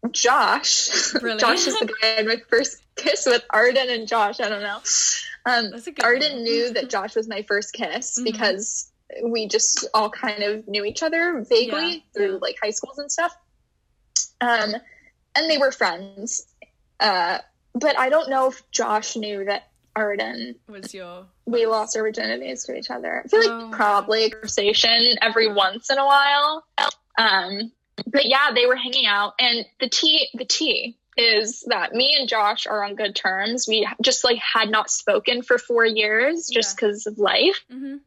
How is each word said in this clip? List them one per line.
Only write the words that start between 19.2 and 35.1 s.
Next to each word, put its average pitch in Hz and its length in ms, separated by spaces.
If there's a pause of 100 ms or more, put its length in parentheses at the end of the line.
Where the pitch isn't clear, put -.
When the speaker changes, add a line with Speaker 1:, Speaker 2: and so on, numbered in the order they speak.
Speaker 1:
that 202 240 (280)
Arden 226 600 (120)
Speaker 2:
Was 202 240
your 180 340 (200)
Speaker 1:
we 233 200
lost 220 300
our 220 60
virginities 226 640
to - 120
each - 140
other. - 340
I - 40
feel 427 120
like 453 100
Speaker 2:
Oh, 226 160
wow. 226 60
Speaker 1:
probably 214 520
a 220 60
conversation 226 920
every 226 240
Speaker 2:
Uh-huh. 208 100
Speaker 1:
once 196 340
in 269 80
a 277 80
while. 285 580 (540)
Um, 202 520 (360)
but 277 200
yeah, 269 260
they 240 140
were 247 100
hanging 254 300
out, 202 320
and 233 260 (140)
the 262 100
tea, 311 460
the 240 100
tea - 520 (200)
is 220 520
that 196 240
me 269 260
and 262 100
Josh 214 380
are 214 180
on 202 120
good 202 180
terms. 202 540
We 220 180 (160)
just, - 220
like, 240 140
had 220 320
not 214 200
spoken 240 520